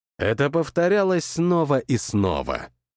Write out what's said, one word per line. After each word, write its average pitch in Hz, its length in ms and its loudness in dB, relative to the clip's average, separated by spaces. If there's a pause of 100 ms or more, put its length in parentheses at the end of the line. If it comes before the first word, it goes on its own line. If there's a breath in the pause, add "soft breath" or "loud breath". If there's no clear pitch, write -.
(180)
Это 117 320 0
повторялось 175 720 0
снова 165 540 0
и 123 180 -2
снова. 80 760 -2 (260)